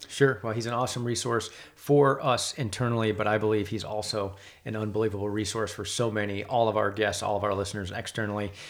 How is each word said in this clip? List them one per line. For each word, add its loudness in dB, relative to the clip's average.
Sure. 4
Well, -2
he's -2
an -4
awesome -2
resource -2
for 6
us 0
internally, 0
but 0
I 4
believe 2
he's -6
also -4
an -6
unbelievable -2
resource -2
for -8
so 0
many, -2
all 4
of 2
our 4
guests, 0
all 0
of 0
our 2
listeners -4
externally. -4